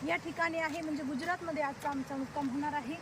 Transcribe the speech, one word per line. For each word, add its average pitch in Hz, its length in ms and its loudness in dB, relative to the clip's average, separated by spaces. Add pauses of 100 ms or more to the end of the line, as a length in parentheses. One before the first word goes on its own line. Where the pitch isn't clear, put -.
या 330 80 4
ठिकाणी 330 420 0
आहे, 320 240 0
म्हणजे 311 220 0
गुजरातमध्ये 311 600 0
आजचा 285 260 0
आमचा 277 260 -2
मुक्काम 269 340 0
होणार 285 240 0
आहे. 285 280 -2